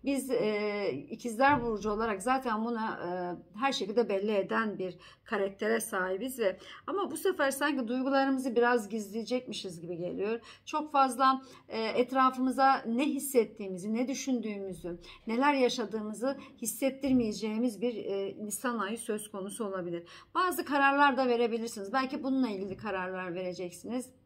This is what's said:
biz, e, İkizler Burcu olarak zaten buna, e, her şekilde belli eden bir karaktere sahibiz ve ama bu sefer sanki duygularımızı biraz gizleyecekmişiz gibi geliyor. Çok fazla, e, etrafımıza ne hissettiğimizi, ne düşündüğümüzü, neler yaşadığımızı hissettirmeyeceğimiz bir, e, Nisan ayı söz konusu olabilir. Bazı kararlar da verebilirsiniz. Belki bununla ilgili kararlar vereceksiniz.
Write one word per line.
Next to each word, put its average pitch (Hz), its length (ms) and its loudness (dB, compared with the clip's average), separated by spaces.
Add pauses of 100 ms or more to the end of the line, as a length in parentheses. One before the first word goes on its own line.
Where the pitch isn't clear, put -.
biz, 269 260 0
e, 208 800 0
İkizler 240 520 2
Burcu 214 280 -2
olarak 208 320 -2
zaten 247 420 0
buna, 226 420 -4
e, - 20 -4 (500)
her 262 140 2
şekilde 220 360 0
belli 208 260 2
eden 208 440 0
bir 180 180 -4 (280)
karaktere 208 560 0
sahibiz 196 580 -2
ve 190 200 2 (280)
ama 370 240 -2
bu 302 60 -6
sefer 311 340 2
sanki 269 380 0
duygularımızı 262 680 2
biraz 240 320 4
gizleyecekmişiz 214 920 -4
gibi 170 160 -8
geliyor. 180 440 -4 (240)
Çok - 280 -4
fazla, 262 500 4 (260)
e, 220 140 -4
etrafımıza 262 1040 4
ne 240 200 2
hissettiğimizi, 214 880 0
ne 240 140 0
düşündüğümüzü, 196 920 -4 (280)
neler 262 280 4
yaşadığımızı 226 840 0 (240)
hissettirmeyeceğimiz 226 1160 0
bir, 226 240 -2
e, 196 400 -4
Nisan 226 340 -4
ayı 208 200 -2
söz 214 320 -6
konusu 196 340 -6
olabilir. 175 380 -4 (320)
Bazı 349 300 2
kararlar 277 520 4
da 262 120 4
verebilirsiniz. 226 640 0
Belki 262 300 -2
bununla 262 260 2
ilgili 190 280 -4
kararlar 185 580 -4
vereceksiniz. 185 760 -6 (160)